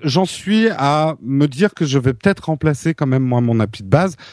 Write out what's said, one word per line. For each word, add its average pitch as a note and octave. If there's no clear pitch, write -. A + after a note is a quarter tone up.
j'en D#3+
suis A3
à D3+
me C#3
dire D#3
que E3+
je C#3
vais B2+
peut-être -
remplacer D#3
quand D3
même C3
moi B2
mon A#2
appli G#2+
de F#2+
base. D#3+